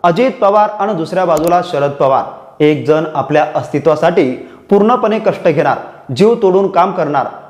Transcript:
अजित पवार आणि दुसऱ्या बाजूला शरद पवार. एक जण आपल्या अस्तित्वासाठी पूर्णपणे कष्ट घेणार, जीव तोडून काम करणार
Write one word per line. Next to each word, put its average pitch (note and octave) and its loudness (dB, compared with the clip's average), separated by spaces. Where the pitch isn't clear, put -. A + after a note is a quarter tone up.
अजित G#3 2
पवार G#3 2
आणि G3+ -2
दुसऱ्या F3+ -2
बाजूला E3+ 0
शरद C#3+ -2
पवार. C3+ 0
एक D3 2
जण D#3 2
आपल्या D3 0
अस्तित्वासाठी D#3 0
पूर्णपणे G#3+ 2
कष्ट G3+ -2
घेणार, D3 0
जीव G#3+ 4
तोडून G3 2
काम F3+ 2
करणार D3 -2